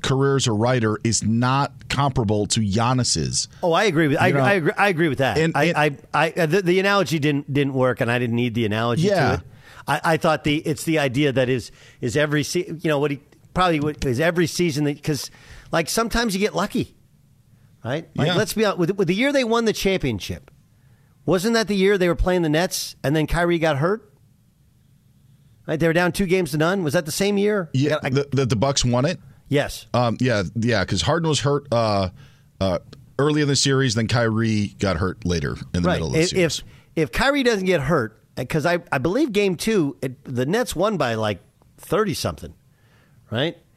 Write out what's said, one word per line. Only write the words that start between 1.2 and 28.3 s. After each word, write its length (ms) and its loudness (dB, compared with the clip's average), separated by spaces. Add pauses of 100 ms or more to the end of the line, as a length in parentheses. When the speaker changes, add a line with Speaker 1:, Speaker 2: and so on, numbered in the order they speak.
Speaker 1:
not 640 0
comparable 580 0
to 120 -2
Giannis's. 880 0 (160)
Speaker 2:
Oh, 100 2
I 120 4
agree 240 2
with, 100 0
I, 80 4
Speaker 1:
You 80 2
know? 60 2
Speaker 2:
I 120 4
agree, 240 2
I 120 4
agree 200 2
with 80 -2
that. 220 2
Speaker 1:
And, 160 2
Speaker 2:
I, 100 2
Speaker 1:
and 320 0 (160)
Speaker 2:
I, 240 0
I, 80 2
the, 160 2
the 180 2
analogy 380 2
didn't, 340 0
didn't 220 0
work, 260 0
and 120 0
I 80 0
didn't 160 -2
need 180 0
the 140 0
analogy 400 0
Speaker 1:
Yeah. 200 2
Speaker 2:
to 80 2
it. 60 -4 (460)
I, 160 -2
I 140 2
thought 260 0
the, 140 2
it's 260 -4
the 160 0
idea 320 2
that 180 0
is, 220 -2 (280)
is 160 -4
every 280 2
se-, 240 -4
you 200 -6
know, 120 2
what 100 0
he 100 -6 (340)
probably 260 2
would, 260 -4
is 140 0
every 280 2
season 380 0
that, 180 -4
'cause, 260 -4 (420)
like, 180 -2
sometimes 440 0
you 60 -2
get 160 0
lucky, 400 -4 (880)
right? 320 -6
Like, 120 0
Speaker 1:
Yeah. 80 0
Speaker 2:
let's 180 0
be 100 0
honest, 160 0
with, 120 2
with 160 0
the 80 0
year 180 0
they 100 2
won 220 0
the 80 2
championship, 800 -4 (720)
wasn't 300 0
that 120 2
the 80 -2
year 220 2
they 100 2
were 80 2
playing 280 0
the 60 0
Nets 540 -2
and 120 0
then 120 0
Kyrie 320 0
got 180 0
hurt? 320 -2 (1600)
Right, 120 -4
they 80 2
were 60 2
down 180 2
two 160 -2
games 240 0
to 60 -2
none. 260 0
Was 100 -2
that 120 0
the 60 -10
same 260 0
year? 360 -2
Speaker 1:
Yeah, 280 0
Speaker 2:
I 80 -4
Speaker 1:
the, 220 0